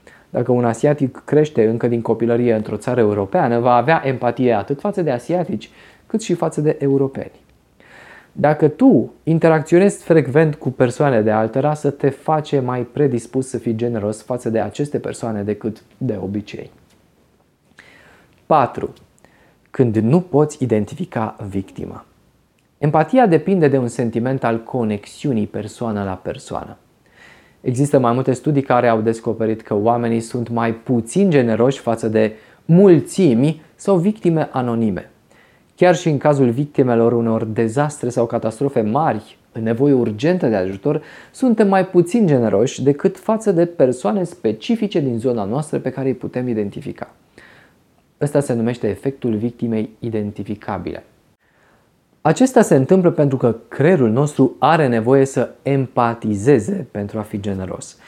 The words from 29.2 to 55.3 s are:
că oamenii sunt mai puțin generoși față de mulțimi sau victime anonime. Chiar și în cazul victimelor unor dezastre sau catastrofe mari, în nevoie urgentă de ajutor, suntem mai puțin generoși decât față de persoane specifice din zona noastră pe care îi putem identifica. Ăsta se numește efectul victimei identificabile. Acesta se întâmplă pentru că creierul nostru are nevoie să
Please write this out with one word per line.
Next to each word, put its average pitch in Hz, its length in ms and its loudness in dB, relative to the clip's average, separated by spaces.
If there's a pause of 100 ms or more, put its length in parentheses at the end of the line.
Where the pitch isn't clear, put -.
că - 120 -6
oamenii 117 460 0
sunt 113 300 -6
mai 117 240 -2
puțin 131 560 0
generoși 127 500 2
față 113 280 -4
de 110 260 2 (320)
mulțimi 160 960 4 (140)
sau 196 220 0
victime 170 540 0
anonime. 113 560 -2 (680)
Chiar 175 200 6
și 175 140 -2
în 147 80 2
cazul 139 320 2
victimelor 120 640 2
unor 117 300 0
dezastre 117 640 -2
sau 117 160 0
catastrofe 117 560 -4
mari, 110 560 -2 (140)
în 113 120 -8
nevoie 120 300 2
urgentă 127 540 0
de 110 80 2
ajutor, 98 460 -2 (300)
suntem 220 360 2
mai 190 180 2
puțin 185 420 2
generoși 120 560 2
decât 143 340 0
față 220 340 -2
de 170 140 2
persoane 180 580 0
specifice 214 760 -4
din 127 200 -2
zona 117 240 -2
noastră 143 360 -4
pe 139 100 -6
care 135 180 -6
îi 131 60 0
putem 127 340 -8
identifica. 104 640 -8 (1120)
Ăsta 147 180 0
se 139 140 -2
numește 117 340 -2
efectul 117 480 -4
victimei 113 540 -4 (100)
identificabile. 104 1040 -8 (1200)
Acesta 240 360 4
se 175 140 4
întâmplă 170 360 4
pentru 139 260 0
că 117 180 0 (120)
creierul 143 420 2
nostru 131 500 2
are 156 280 4
nevoie 123 380 2
să 131 240 -2 (120)